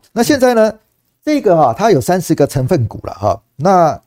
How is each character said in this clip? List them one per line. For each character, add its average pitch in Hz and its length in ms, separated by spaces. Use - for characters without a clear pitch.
那 233 100
现 269 160
在 254 140
呢， 220 200
这 294 180
个 190 140
哈， 143 220
它 214 140
有 151 80
三 180 200
十 170 140
个 147 140
成 131 180
分 123 220
股 - 160
了 - 100
哈。 98 280
那 165 500